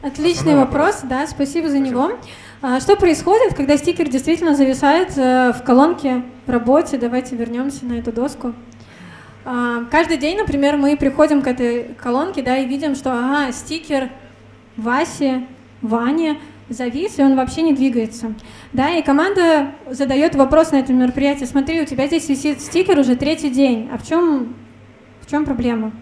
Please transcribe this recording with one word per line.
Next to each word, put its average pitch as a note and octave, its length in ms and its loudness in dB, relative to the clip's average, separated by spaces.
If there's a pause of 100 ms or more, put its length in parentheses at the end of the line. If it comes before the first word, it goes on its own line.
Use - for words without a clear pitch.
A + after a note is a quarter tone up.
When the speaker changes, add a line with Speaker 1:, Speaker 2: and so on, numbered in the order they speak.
Speaker 1:
Отличный D4+ 520 0
Speaker 2:
Основной C#4 120 6
Speaker 1:
вопрос, D4+ 380 0
Speaker 2:
вопрос. B3+ 60 -8
Speaker 1:
да, C4+ 180 -2
спасибо D4+ 420 -4
за C#4 80 0
Speaker 2:
Спасибо. C4+ 120 0
Speaker 1:
него. B3+ 220 0 (500)
А, C4 180 0
что G4 160 4
происходит, G4 580 2
когда C#4+ 240 2
стикер D#4+ 320 -2
действительно D#4 460 0
зависает, C#4 600 2
э, B3+ 360 4
в B3 100 -8
колонке C4 600 2 (240)
в - 20 -10
работе? B3+ 480 2
Давайте B3 380 -4
вернемся A#3+ 500 -6
на A#3+ 80 -6
эту A#3 180 -6
доску. A#3+ 420 -6 (920)
А, A#3+ 460 -4
каждый D#4+ 260 2
день, D4+ 200 -2
например, C#4+ 400 0
мы C#4+ 200 2
приходим C#4+ 460 2
к C4 40 -2
этой A#3+ 540 -4
колонке, C#4+ 400 -4
да, B3+ 160 0
и C4+ 80 -2
видим, C#4 300 -4
что, C4+ 160 -4
ага, C4 400 -2
стикер C#4+ 580 -6 (680)
Васи, B3+ 720 -2 (380)
Вани C#4+ 560 0 (300)
завис, B3+ 500 -6
и - 20 4
он C4+ 140 6
вообще C4 260 -2
не D#4+ 120 2
двигается. A#3 600 -2 (400)
Да, C#4 160 0
и E4 140 0
команда D#4+ 680 2 (180)
задает C4+ 460 0
вопрос D4 360 4
на D4 60 2
этом B3+ 200 2
мероприятии: C4+ 480 0
«Смотри, C#4 360 -2
у C#4+ 40 -2
тебя C4+ 220 -2
здесь D#4+ 200 -2
висит C#4+ 320 -2
стикер F4+ 380 2
уже B3+ 180 4
третий D4+ 360 -2
день, B3 420 2
а A#3+ 40 -8
в - 100 -12
чем, D#4 480 0 (680)
в - 80 -20
чем D4 160 0
проблема?» A#3 460 -2 (100)